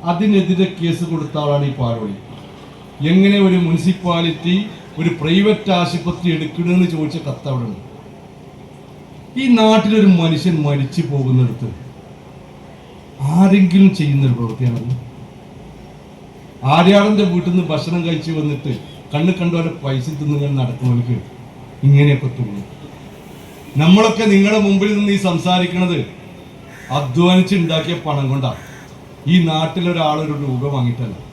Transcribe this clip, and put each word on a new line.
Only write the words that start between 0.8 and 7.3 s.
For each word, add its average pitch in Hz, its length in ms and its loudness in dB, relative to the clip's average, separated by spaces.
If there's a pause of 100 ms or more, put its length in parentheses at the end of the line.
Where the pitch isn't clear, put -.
കൊടുത്ത 151 340 -6
ആളാണ് 143 280 0
ഈ - 100 -8
പാലോളി. 110 340 -6 (960)
എങ്ങനെ 196 360 4
ഒരു 180 180 2
മുനിസിപ്പാലിറ്റി 170 920 0 (440)
ഒരു 170 200 0
പ്രൈവറ്റ് 196 640 2
ആശുപത്രി 170 460 -4 (100)
എടുക്കണമെന്ന് 175 580 0
ചോദിച്ച 156 220 -6 (100)
കത്ത് 131 240 -10